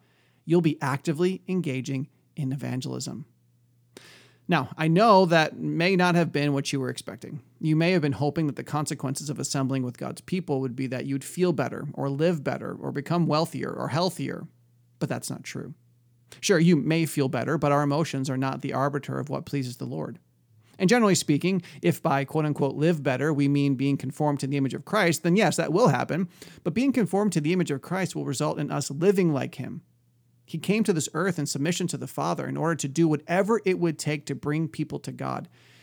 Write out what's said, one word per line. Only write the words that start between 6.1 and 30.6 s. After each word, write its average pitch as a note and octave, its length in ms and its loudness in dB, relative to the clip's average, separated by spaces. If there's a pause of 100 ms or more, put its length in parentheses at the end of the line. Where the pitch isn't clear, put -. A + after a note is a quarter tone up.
have E3 180 2
been D3 180 0
what C#3 220 -2
you C#3 80 -2
were B2+ 80 -4
expecting. - 520 -12 (200)
You D#3 160 2
may E3 140 4
have F3+ 100 4
been C#3+ 100 2
hoping D3 360 0
that C3+ 100 -4
the C3 60 -8
consequences D3 680 -4
of C3 100 -6
assembling C3+ 440 -2
with B2 140 -6
God's - 220 -10
people D#3 400 -4
would B2+ 160 -4
be C3+ 120 -4
that B2+ 180 -6
you'd C#3 180 -4
feel F3 300 0
better, C3 400 -4
or C#3 160 -4
live D3+ 340 0
better, B2+ 300 -4
or C#3 180 -8
become E3 340 0
wealthier, D3 460 0
or B2 160 -6
healthier. E3 580 -4 (540)
But - 80 -2
that's B2 220 -6
not - 160 -10
true. - 300 -12 (640)
Sure, F#3+ 180 4
you E3+ 160 8
may D#3 300 2
feel C#3 240 -2
better, C3 280 -2
but D3 140 2
our C#3+ 120 4
emotions C#3+ 460 0
are C3 80 -2
not C3+ 240 -2
the C3+ 120 -6
arbiter C3+ 440 -2
of C3+ 120 -6
what C#3 160 -6
pleases B2+ 320 -6
the - 80 -10
Lord. C3+ 340 -8 (580)
And F#3+ 120 4
generally G#3+ 260 6
speaking, F3 460 2 (200)
if E3+ 220 0
by C#3 220 2
quote-unquote D3 500 0
live D#3 260 2
better, C3+ 300 0
we C#3+ 160 2
mean C#3+ 280 2
being C#3 200 2
conformed C#3+ 460 -2
to C#3 60 -2
the C#3 100 -2
image C3+ 160 0
of - 100 -8
Christ, F#3+ 400 2
then E3+ 140 4
yes, G#3+ 180 4
that D3+ 160 0
will G#3+ 160 6
happen. C#3+ 400 2 (380)
But E3+ 80 0
being B3+ 180 4
conformed G#3 400 2
to D#3+ 100 0
the D3+ 120 2
image E3+ 180 2
of C3+ 100 -4
Christ F3+ 320 -4
will D3 120 -4
result D3+ 340 -2
in D3 120 -4
us D3 200 -4
living F#3 400 4
like B2+ 240 -2
him. - 280 -10 (640)
He - 120 -8
came G#3 260 2